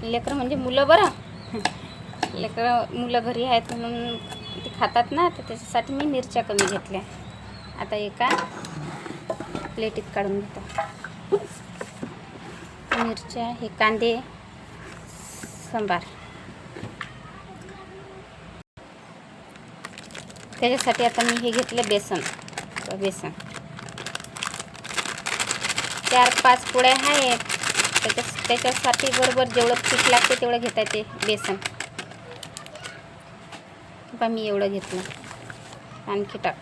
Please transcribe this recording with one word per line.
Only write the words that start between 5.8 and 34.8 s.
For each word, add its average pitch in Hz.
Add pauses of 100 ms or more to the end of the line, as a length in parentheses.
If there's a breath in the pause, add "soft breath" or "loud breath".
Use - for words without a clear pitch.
मी 285
मिरच्या 254
कमी 208
घेतल्या. 190 (760)
आता 208
एका 208 (1500)
प्लेटीत 220 (120)
काढून 196
घेतो. 196 (2000)
मिरच्या, 233 (140)
हे 226 (120)
कांदे, 226 (1600)
सांबार. 208 (4000)
त्याच्यासाठी 247
आता 233
मी 240
हे 240
घेतलं 240
बेसन, 202 (800)
बेसन. 190 (2750)
चार 247 (140)
पाच 254
पोळ्या 254
आहेत, 269 (680)
त्याच्या-, -
त्याच्यासाठी 247
बरोबर 254
जेवढं 240
पीठ -
लागते 247
तेवढं 240
घेता 233
येते 214 (220)
बेसन. 208 (2500)
बा, 233
मी 226
एवढं 202
घेतलं, 185 (1080)